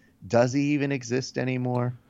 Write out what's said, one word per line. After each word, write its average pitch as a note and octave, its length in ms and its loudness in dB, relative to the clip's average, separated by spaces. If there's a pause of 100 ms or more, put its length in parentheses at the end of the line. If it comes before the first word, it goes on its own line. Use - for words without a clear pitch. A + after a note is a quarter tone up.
(280)
does A#2+ 260 4
he C#3+ 200 2
even C#3 180 0
exist B2+ 460 -4
anymore? B2+ 560 -2 (160)